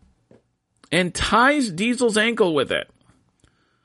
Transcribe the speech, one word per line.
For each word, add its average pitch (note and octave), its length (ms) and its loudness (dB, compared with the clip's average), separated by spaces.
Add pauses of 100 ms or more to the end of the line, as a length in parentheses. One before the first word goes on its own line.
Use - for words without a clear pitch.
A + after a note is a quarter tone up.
(920)
and F3 220 0
ties B3 560 0
Diesel's A3+ 460 0
ankle G#3+ 380 0
with C3 180 -2
it. - 160 -4 (960)